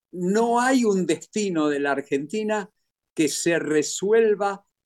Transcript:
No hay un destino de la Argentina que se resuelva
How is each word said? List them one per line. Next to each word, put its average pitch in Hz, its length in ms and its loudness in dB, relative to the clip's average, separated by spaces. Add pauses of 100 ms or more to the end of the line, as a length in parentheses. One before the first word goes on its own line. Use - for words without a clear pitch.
(100)
No 214 500 0
hay 254 240 2
un 190 220 2
destino 165 640 -2
de 147 120 0
la 143 120 0
Argentina 190 760 -4 (460)
que 156 140 0
se 170 300 0
resuelva 196 1080 0 (220)